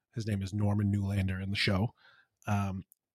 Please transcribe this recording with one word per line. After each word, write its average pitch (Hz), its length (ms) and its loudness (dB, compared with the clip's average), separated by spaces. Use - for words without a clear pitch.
his 107 120 -6
name 104 160 0
is 95 100 -6
Norman 104 400 2
Newlander 98 500 0
in 98 80 -4
the 101 60 -2
show, 101 380 0
um, 98 360 -2